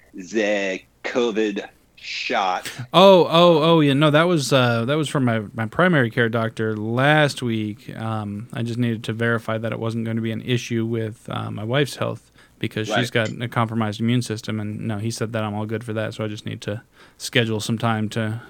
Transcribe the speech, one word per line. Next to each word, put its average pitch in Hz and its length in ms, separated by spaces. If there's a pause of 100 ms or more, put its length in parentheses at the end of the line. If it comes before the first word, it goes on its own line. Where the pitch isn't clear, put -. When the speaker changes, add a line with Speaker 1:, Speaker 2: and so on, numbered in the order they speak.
(140)
Speaker 1:
the 98 680 (240)
covid 107 640 (280)
shot. - 760 (220)
Speaker 2:
Oh, 180 400
oh, 165 320
oh, 165 160
yeah. 143 140
No, 147 180
that 151 120
was, 160 280
uh, 120 320
that 135 120
was 151 120
from 143 160
my, 113 200 (100)
my 113 140
primary 151 420
care 117 180
doctor 113 480
last 131 640
week. 110 560
Um, 110 540
I 120 120
just 117 140
needed 120 280
to 113 80
verify 113 460
that 113 120
it 113 80
wasn't 113 240
gonna 113 160
be 113 140
an 110 80
issue 120 440
with, 113 440
uh, 110 220
my 110 120
wife's 123 320
health 113 340 (300)
because 110 280
she's 110 280
Speaker 1:
Right. 113 140
Speaker 2:
got - 120
a 120 60
compromised 113 540
immune 120 200
system. 107 380
And 107 280
no, 107 100
he 113 140
said 113 220
that 110 100
I'm 107 100
all 107 120
good 110 180
for 110 100
that. 110 200
So 110 120
I - 20
just 104 180
need 110 160
to 107 200 (360)
schedule 113 440
some 113 160
time 110 320
to, 113 400